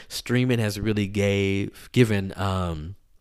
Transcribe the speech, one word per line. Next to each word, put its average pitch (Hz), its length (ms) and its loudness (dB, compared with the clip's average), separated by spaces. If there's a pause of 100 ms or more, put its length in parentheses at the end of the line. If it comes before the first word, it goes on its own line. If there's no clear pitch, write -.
streaming 123 520 0
has 104 180 -2
really 104 300 0
gave, 101 840 0
given, 104 460 2
um, 90 580 -4 (260)